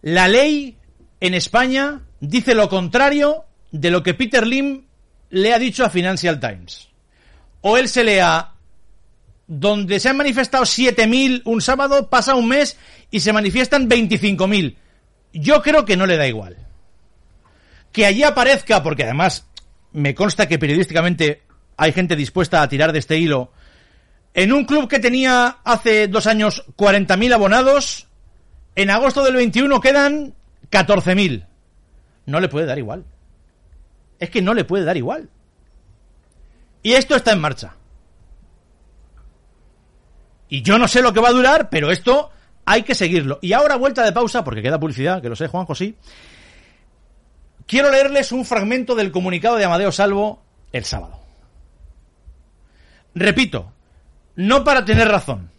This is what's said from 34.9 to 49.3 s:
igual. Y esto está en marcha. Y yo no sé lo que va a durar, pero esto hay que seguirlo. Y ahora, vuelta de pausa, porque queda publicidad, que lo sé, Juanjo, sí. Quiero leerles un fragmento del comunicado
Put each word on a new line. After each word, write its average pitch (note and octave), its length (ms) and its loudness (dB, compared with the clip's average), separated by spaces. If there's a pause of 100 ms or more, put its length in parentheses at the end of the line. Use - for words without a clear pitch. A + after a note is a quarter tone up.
igual. E3+ 320 -8 (1600)
Y A3 80 0
esto C4 240 2
está A#3 160 2
en F#3+ 80 0
marcha. C#3 340 -8 (2750)
Y C#3 140 -6
yo G3 160 4
no A#3+ 80 2
sé B3 160 2
lo A#3+ 100 4
que G3+ 80 2
va A#3+ 100 4
a - 20 4
durar, C4 360 4
pero D3+ 220 -2
esto B3+ 400 0 (340)
hay G#3+ 200 2
que C4 100 -2
seguirlo. E3 480 -2
Y F3+ 100 -2
ahora, C#4+ 220 2
vuelta B3 300 0
de G#3 80 2
pausa, A#3+ 320 -2
porque A2+ 180 -8
queda C#3 160 -2
publicidad, D3+ 420 -4
que A#2+ 80 -6
lo A#2 80 -8
sé, D#3 120 -6
Juanjo, F3 260 -6
sí. G#3 220 -8 (1700)
Quiero C#4 240 0
leerles C#4 400 0
un B3+ 140 -6
fragmento A#3+ 500 -4
del G#3 160 -2
comunicado F3+ 460 -2